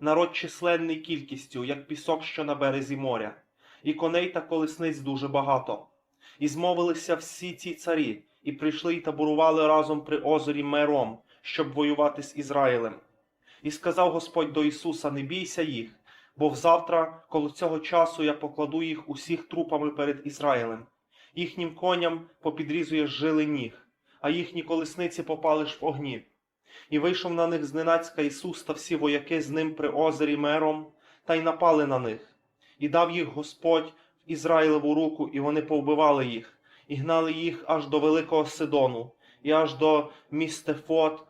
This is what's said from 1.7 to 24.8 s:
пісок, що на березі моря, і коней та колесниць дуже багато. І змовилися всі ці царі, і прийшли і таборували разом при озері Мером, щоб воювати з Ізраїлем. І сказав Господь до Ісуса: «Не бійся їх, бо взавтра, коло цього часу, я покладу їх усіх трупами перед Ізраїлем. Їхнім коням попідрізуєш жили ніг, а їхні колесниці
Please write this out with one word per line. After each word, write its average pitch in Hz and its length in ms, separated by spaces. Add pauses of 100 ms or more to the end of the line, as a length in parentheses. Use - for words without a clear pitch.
пісок, 156 380
що - 200
на 147 100
березі 135 420
моря, 117 380 (480)
і 151 120
коней 170 340
та 180 120
колесниць 156 580
дуже 135 300
багато. 135 580 (520)
І 147 100
змовилися 170 680
всі 170 380
ці 175 220
царі, 151 480 (200)
і 147 100
прийшли 156 420
і 170 60
таборували 156 680
разом 151 340
при 151 180
озері 147 440
Мером, 143 560 (240)
щоб 143 300
воювати 147 500
з - 140
Ізраїлем. 135 580 (680)
І 147 80
сказав 175 420
Господь 160 400
до 151 120
Ісуса: 151 460
«Не 139 120
бійся 175 400
їх, 123 280 (460)
бо 151 120
взавтра, 165 800
коло 147 220
цього 160 280
часу, 165 440
я 151 100
покладу 151 500
їх 156 260
усіх 156 400
трупами 156 420
перед 143 340
Ізраїлем. 120 640 (480)
Їхнім 170 400
коням 170 520 (140)
попідрізуєш 156 680
жили 151 360
ніг, 135 400 (340)
а 143 100
їхні 170 320
колесниці 165 600